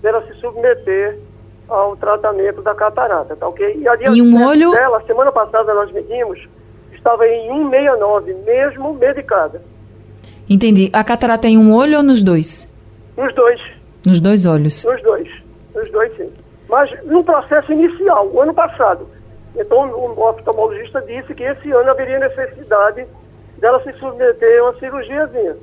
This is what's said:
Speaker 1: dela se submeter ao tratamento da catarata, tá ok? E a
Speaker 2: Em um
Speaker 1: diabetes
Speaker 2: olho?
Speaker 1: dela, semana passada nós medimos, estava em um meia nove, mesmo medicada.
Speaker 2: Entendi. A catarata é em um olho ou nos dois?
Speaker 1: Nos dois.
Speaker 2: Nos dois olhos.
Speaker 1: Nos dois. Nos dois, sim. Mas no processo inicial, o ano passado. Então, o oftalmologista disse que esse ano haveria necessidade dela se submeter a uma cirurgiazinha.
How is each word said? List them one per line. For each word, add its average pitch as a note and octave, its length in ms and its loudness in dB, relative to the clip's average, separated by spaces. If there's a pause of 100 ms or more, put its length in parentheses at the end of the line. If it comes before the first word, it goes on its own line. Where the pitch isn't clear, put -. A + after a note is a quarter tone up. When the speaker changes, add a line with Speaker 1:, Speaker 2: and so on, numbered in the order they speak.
Speaker 1:
dela A3 240 -2
se - 140 -20
submeter G#3 760 -4 (500)
ao G3+ 280 -2
tratamento G3+ 640 -4
da G#3 120 -4
catarata, G#3+ 640 -4
tá - 100 -10
ok? G3+ 320 -4
E G3+ 100 -2
a A#3+ 60 4
Speaker 2:
Em A#3 280 4
um A#3+ 80 6
Speaker 1:
diabetes A#3 160 6
Speaker 2:
olho? D#4 260 4
Speaker 1:
dela, A#3 340 2
semana B3+ 240 2
passada G#3+ 440 0
nós G3+ 180 -2
medimos, A3 480 -8 (520)
estava A3+ 340 2
em A#3 240 -2
um C#4+ 180 -4
meia C4 280 2
nove, G3+ 360 -2 (140)
mesmo C4+ 480 -2
medicada. B3 680 -2 (840)
Speaker 2:
Entendi. G3 440 4
A G#3+ 120 0
catarata A#3 420 -2
é A3 40 4
em A3 80 6
um A3 160 6
olho D4 240 4
ou D4 40 2
nos B3+ 200 4
dois? E3+ 440 0 (500)
Speaker 1:
Nos B4+ 180 -4
dois. A#4+ 260 2 (460)
Speaker 2:
Nos F3+ 140 4
dois F#3+ 260 2
olhos. D3+ 380 0
Speaker 1:
Nos B3+ 180 -2
dois. G#4 260 0 (460)
Nos A3 160 -8
dois, A3 260 -4
sim. F3 140 -12 (380)
Mas C4+ 220 0 (140)
no E4 180 2
processo D#4+ 500 0
inicial, E4 600 2
o A3+ 80 2
ano D#4 140 0
passado. B3 520 -2 (500)
Então, A#3 340 0
o A#3 300 -8
oftalmologista A3 840 -4
disse B3+ 320 -14
que B3 80 -14
esse C#4 280 -8
ano B3+ 200 2
haveria C4+ 280 -4
necessidade B3+ 880 -2 (520)
dela B3+ 240 2
se C4+ 160 -12
submeter A#3+ 600 0
a A#3+ 40 2
uma A#3+ 140 -4
cirurgiazinha. B3+ 840 -6